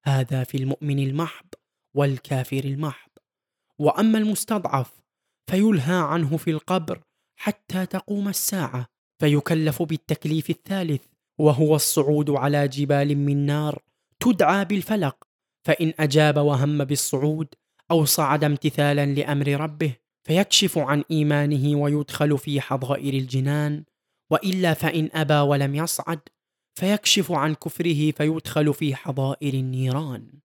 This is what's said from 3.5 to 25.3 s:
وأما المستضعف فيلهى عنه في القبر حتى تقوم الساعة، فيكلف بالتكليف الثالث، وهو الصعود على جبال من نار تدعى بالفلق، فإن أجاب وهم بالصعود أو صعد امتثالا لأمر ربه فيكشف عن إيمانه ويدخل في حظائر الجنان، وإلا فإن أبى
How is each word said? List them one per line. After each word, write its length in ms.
وأما 380
المستضعف 840
فيلهى 480
عنه 420
في 140
القبر 520
حتى 440
تقوم 420
الساعة، 580
فيكلف 640
بالتكليف 680
الثالث، 560
وهو 380
الصعود 540
على 380
جبال 500
من 280
نار 360
تدعى 460
بالفلق، 580
فإن 340
أجاب 380
وهم 460
بالصعود 640
أو 140
صعد 380
امتثالا 640
لأمر 420
ربه 480
فيكشف 540
عن 340
إيمانه 680
ويدخل 600
في 240
حظائر 520
الجنان، 680
وإلا 440
فإن 400
أبى 200